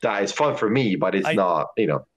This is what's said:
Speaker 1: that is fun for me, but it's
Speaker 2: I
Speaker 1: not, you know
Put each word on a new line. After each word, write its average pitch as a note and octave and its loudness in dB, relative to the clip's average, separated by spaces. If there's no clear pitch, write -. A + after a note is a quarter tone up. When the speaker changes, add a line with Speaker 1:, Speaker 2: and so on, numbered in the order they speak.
Speaker 1:
that G#2 -2
is G2 -2
fun D3 0
for A2 0
me, A2+ 2
but F#2 0
it's F#2+ 0
Speaker 2:
I D#3 0
Speaker 1:
not, F2+ 0
you G#2+ 2
know D2 -2